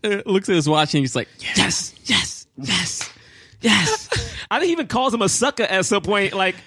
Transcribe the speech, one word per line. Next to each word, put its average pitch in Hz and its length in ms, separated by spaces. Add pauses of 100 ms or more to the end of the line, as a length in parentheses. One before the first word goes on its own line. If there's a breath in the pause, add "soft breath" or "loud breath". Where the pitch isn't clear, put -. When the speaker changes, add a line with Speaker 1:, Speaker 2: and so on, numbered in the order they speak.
Speaker 1:
uh, 202 240
looks 190 220
at 185 60
his 151 140
watch 151 240
and 147 80
he's 131 140
like, 120 140 (100)
Speaker 2:
"Yes, - 560 (100)
yes, - 400 (120)
yes, 175 540 (500 loud breath)
yes." 220 520
<laughs> - 100 (260 loud breath)
I 226 100
think 359 80
he 339 60
even 311 140
calls 247 260
him 233 80
a 196 80
sucker 240 340
at 190 220
some 202 160
point. 196 320
Like, 190 220 (120)